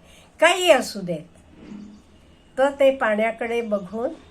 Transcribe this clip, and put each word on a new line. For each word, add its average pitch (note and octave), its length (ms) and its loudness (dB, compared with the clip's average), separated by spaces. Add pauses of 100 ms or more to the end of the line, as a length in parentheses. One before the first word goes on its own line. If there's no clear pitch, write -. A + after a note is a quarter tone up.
(400)
काही F4+ 300 4
असू A3+ 300 2
देत, E3 540 -12 (1040)
तर C#4 120 2
ते C4+ 260 2
पाण्याकडे A3+ 640 -2
बघून G#3+ 520 -6 (180)